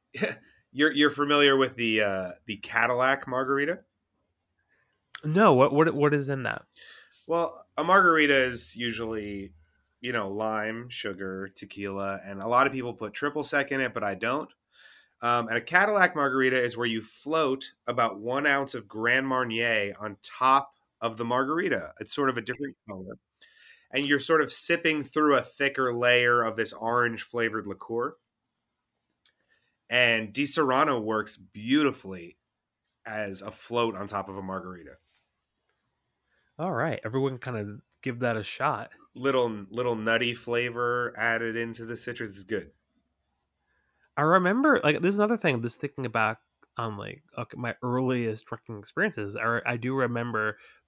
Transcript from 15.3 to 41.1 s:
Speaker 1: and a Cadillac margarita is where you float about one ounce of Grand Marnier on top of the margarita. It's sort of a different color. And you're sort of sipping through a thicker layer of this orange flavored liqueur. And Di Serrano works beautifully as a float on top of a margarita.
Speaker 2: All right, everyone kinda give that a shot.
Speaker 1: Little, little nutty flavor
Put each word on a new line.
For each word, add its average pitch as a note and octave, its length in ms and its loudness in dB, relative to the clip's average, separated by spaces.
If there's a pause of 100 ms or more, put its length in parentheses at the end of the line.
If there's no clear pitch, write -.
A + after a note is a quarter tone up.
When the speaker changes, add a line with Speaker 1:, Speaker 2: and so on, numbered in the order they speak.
Speaker 1:
and A2+ 100 0
a A#2 40 -2
Cadillac F3+ 540 2
margarita C3 460 2
is A#2+ 160 -2
where A#2+ 80 0
you A2+ 160 -2
float C#3 720 -2 (160)
about A#2 320 0
one B2+ 260 -2
ounce C#3 300 0
of A2 120 -12
Grand A#2+ 400 0
Marnier A2+ 720 0
on G#2 220 -10
top C3+ 540 2 (260)
of A2+ 160 -4
the A#2 80 -4
margarita. C3 760 -2
It's - 140 -6
sort C#3 160 0
of B2 80 -2
a A#2 40 -4
different C3 340 -8 (120)
color. F#2+ 300 -12 (720)
And C#3 160 -2
you're C#3 140 2
sort D#3 220 4
of C#3 100 -2
sipping E3 520 2
through D3+ 340 2
a A#2+ 40 2
thicker C3+ 520 -2
layer A#2+ 500 4
of A2 120 -2
this A2 180 -2
orange A#2 500 0
flavored A2 420 -4
liqueur. A#2 500 -6 (1700)
And A2+ 440 2
Di C#3+ 120 0
Serrano C#3 540 2
works G#2+ 380 -4
beautifully G#2 1000 -2 (680)
as G#2+ 360 -8
a G#2 100 -10
float A#2 440 -2
on G2 120 -8
top G2 200 -6
of F#2+ 100 -12
a G2+ 40 -8
margarita. F2+ 560 -12 (1600)
Speaker 2:
All F3 140 -4
right, B2 320 -2
everyone C3 320 -2
kinda G#2+ 400 -8 (240)
give A#2+ 180 -6
that A#2+ 160 0
a G#2+ 80 -4
shot. B2+ 480 -4 (240)
Speaker 1:
Little, B2 540 0
little A#2 260 -2
nutty A2+ 380 0
flavor A#2+ 840 -2